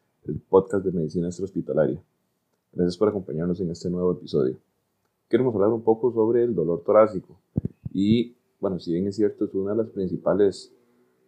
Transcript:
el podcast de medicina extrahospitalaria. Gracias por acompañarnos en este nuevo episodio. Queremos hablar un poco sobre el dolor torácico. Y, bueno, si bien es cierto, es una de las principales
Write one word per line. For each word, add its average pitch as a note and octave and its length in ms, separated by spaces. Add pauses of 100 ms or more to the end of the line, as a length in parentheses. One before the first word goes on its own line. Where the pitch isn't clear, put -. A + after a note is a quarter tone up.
(260)
el D#2 140
podcast F#2+ 460
de F#2 40
medicina E2+ 360
extrahospitalaria. D#2+ 760 (680)
Gracias F2 240
por G#2+ 140
acompañarnos F2 500
en F2 100
este F2 200
nuevo F2+ 220
episodio. C2 440 (720)
Queremos A#2+ 260
hablar G2+ 140
un A2+ 140
poco A2+ 320
sobre A#2 300
el A#2+ 100
dolor E2+ 280
torácico. G#2 560 (540)
Y, A2+ 420 (240)
bueno, F#2+ 200
si E2+ 160
bien F#2 120
es G2+ 100
cierto, G#2 280
es G2 80
una G2 200
de G#2+ 40
las A2+ 120
principales F#2 840 (560)